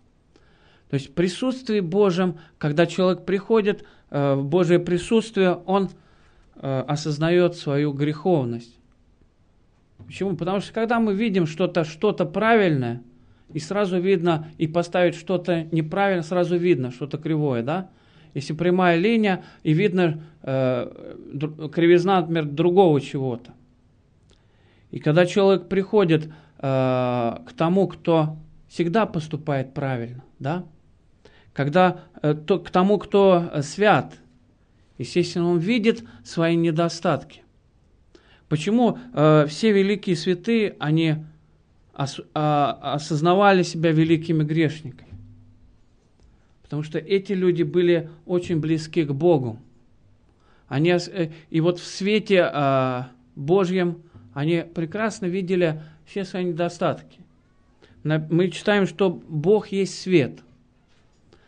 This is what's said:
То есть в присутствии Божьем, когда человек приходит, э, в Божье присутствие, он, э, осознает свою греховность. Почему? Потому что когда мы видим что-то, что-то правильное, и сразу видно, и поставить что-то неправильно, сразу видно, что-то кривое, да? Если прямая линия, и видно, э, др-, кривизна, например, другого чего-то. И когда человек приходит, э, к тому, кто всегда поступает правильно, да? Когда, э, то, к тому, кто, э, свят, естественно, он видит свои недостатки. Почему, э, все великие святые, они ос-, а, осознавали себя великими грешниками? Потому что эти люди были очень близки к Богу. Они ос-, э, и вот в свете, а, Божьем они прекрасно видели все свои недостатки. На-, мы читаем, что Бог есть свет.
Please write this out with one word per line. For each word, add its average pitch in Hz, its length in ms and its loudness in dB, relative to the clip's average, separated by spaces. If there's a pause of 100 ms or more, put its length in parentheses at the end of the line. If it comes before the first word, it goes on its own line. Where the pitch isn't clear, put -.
(920)
То - 40 -4
есть 135 140 -6
в - 40 -20
присутствии 214 680 -2
Божьем, 185 580 0 (180)
когда 156 300 2
человек 185 380 -2
приходит, 202 600 0 (260)
э, 139 240 0
в 139 100 0
Божье 170 340 2
присутствие, 180 760 0 (120)
он, 190 220 0 (640)
э, 135 320 -4
осознает 160 720 0
свою 147 360 -2
греховность. 139 840 -2 (1300)
Почему? 190 300 -6
Потому 180 240 -4
что - 120 -12
когда 226 280 -2
мы 214 140 0
видим 190 340 0
что-то, 175 340 -2
что-то 196 440 -2
правильное, 160 760 2 (500)
и 151 60 -8
сразу 190 400 -2
видно, 175 480 0 (120)
и 160 100 0
поставить 170 480 0
что-то 175 560 -2
неправильно, 180 500 0
сразу 175 340 0
видно, 147 360 0
что-то 147 260 -8
кривое, 151 460 -2
да? 175 260 -4 (420)
Если 151 200 -6
прямая 175 440 2
линия, 202 460 2 (220)
и 156 80 2
видно, 175 500 2 (200)
э, 131 760 -4 (160)
др-, 151 360 -8
кривизна, 175 520 4
например, 165 240 -2
другого 165 560 4
чего-то. 131 500 -8 (1400)
И 131 80 -10
когда 160 260 4
человек 196 400 2
приходит, 190 600 2
э, - 20 -16 (320)
к 127 960 -2
тому, 180 320 2
кто 156 480 0 (320)
всегда 170 360 0
поступает 147 720 -6
правильно, 127 480 -6 (160)
да? 170 260 -6 (880)
Когда, 180 500 2 (200)
э, 151 120 2
то, 175 260 -2
к - 100 -16
тому, 196 280 4
кто, 190 540 4
э, 147 100 -4
свят, 180 540 0 (800)
естественно, 170 520 -2
он 175 100 2
видит 214 460 0 (180)
свои 165 320 -2
недостатки. 165 880 -2 (1080)
Почему, 208 480 0 (160)
э, 151 360 6
все 214 240 2
великие 196 420 2
святые, 185 640 -2
они 156 380 0 (800)
ос-, - 260 -8 (100)
а, 147 640 0
осознавали 175 680 4
себя 165 300 0
великими 160 500 2
грешниками? 151 680 -4 (1500)
Потому 147 200 -8
что 156 160 -8
эти 190 360 -2
люди 180 280 2
были 170 460 2 (160)
очень 175 340 -2
близки 156 460 -2
к 143 80 -4
Богу. 135 460 2 (1080)
Они 156 280 0
ос-, 175 140 -2
э, 170 220 -6 (200)
и 160 100 0
вот 147 180 0
в - 60 -14
свете, 196 640 2
а, 131 600 0 (260)
Божьем 175 680 0 (300)
они 160 320 -2 (100)
прекрасно 196 520 -6
видели 175 560 -2 (240)
все 196 180 -8
свои 185 200 -6
недостатки. 175 760 -4 (840)
На-, 156 280 -2
мы 175 200 2
читаем, 202 360 0
что 190 240 0
Бог 170 580 0
есть 190 320 -4
свет. 156 400 0 (1080)